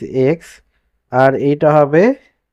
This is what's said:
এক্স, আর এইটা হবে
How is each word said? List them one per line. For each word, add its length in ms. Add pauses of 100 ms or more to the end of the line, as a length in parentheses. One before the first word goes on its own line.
(300)
এক্স, 200 (600)
আর 200 (180)
এইটা 280
হবে 260 (500)